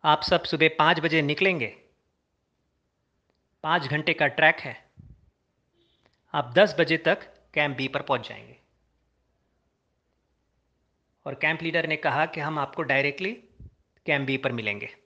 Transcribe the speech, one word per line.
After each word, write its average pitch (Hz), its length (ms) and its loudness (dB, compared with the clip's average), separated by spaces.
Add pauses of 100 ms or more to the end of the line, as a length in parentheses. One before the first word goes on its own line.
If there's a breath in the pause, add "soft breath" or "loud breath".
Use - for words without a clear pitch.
आप 156 180 4
सब 170 200 2
सुबह 156 360 2
पाँच 160 220 4
बजे 156 220 2
निकलेंगे, 147 460 0 (1900)
पाँच 160 200 2
घंटे 151 320 -2
का 151 120 2
ट्रैक 156 300 4
है, - 340 -14 (1400)
आप 147 180 -4
दस 190 260 6
बजे 165 180 2
तक - 400 -2 (180)
कैंप 147 220 0
बी 135 120 -4
पर - 140 -4
पहुंच 123 260 -2
जाएंगे। 113 320 -18 (2750)
और 143 80 -10
कैंप 160 280 -2
लीडर 165 240 -2
ने 156 100 -4
कहा 151 300 0
कि 160 140 -10
हम 151 180 -6
आपको 143 240 -6
डायरेक्टली 143 500 -2 (760)
कैंप 143 200 0
बी 135 100 -2
पर 131 160 -2
मिलेंगे। 107 540 -8